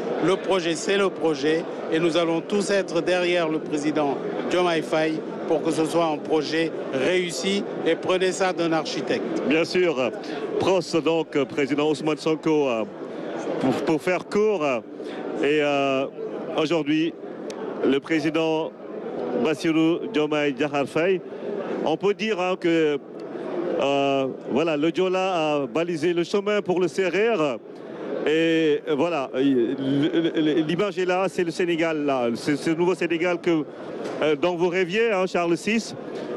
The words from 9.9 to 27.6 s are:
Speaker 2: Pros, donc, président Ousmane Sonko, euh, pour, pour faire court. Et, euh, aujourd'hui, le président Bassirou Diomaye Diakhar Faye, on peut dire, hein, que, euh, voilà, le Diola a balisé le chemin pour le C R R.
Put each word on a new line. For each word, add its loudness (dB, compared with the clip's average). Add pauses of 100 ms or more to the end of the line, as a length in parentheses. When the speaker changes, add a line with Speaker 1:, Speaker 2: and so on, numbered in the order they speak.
Speaker 2:
Pros, 4 (240)
donc, 2
président 0
Ousmane 0
Sonko, 2
euh, 0 (760)
pour, 2
pour 0
faire -2
court. 2 (800)
Et, 2
euh, 2 (500)
aujourd'hui, 0 (720)
le 4
président 0 (720)
Bassirou 2 (120)
Diomaye 2
Diakhar 0
Faye, 2 (640)
on 0
peut 2
dire, -2
hein, 0
que, 4 (840)
euh, 2 (240)
voilà, 2
le 2
Diola 0
a 0
balisé 0
le 2
chemin 0
pour 0
le 2
C 0
R 2
R. 0 (680)